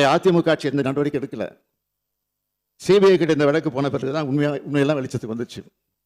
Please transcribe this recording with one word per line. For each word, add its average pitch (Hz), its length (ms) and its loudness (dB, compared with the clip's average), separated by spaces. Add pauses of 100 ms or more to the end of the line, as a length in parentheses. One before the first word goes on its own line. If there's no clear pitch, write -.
(120)
அதிமுக 170 400 2
ஆட்சி 151 180 -2
எந்த 139 160 -2
நடவடிக்கை 143 340 -4
எடுக்கல. 113 240 -10 (1400)
சி 180 160 4
பி 196 100 6
ஐ 190 80 6
கிட்ட 160 180 2
இந்த 147 120 2
வழக்கு 156 280 0
போன 139 160 -2
பிறகுதான் 139 380 -4
உண்மையா, 147 200 0 (160)
உண்மையெல்லாம் 143 320 0
வெளிச்சத்துக்கு 123 360 -8
வந்துச்சு. 120 260 -12 (460)